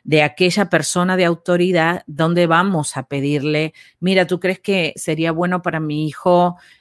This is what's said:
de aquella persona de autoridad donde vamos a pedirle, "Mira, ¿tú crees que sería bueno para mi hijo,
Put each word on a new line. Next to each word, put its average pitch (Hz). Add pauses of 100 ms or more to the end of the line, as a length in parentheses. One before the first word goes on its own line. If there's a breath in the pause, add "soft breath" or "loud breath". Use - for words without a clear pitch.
de 151
aquella 180
persona 180
de 185
autoridad 175
donde 170
vamos 165
a 135
pedirle, 147 (260 loud breath)
"Mira, 185
¿tú 180
crees 185
que 185
sería 160
bueno 175
para 165
mi 156
hijo, 175 (240 loud breath)